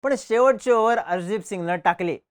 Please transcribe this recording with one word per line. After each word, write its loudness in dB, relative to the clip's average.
पण 0
शेवटची 2
ओव्हर 4
अर्शदीप -4
सिंगनं -4
टाकली. -2